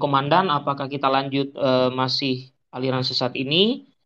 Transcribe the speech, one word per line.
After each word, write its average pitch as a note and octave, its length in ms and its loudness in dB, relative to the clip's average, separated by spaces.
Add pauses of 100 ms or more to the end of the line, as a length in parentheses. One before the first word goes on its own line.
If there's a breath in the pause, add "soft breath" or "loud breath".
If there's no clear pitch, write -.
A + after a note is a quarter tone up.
komandan D3 480 2
apakah C#3 400 -2
kita C#3 160 0
lanjut, C3+ 480 0
eh, B2+ 400 2
masih C3 560 -2 (240)
aliran C3 320 -2
sesat C3 320 -4
ini, F#3 480 0 (180)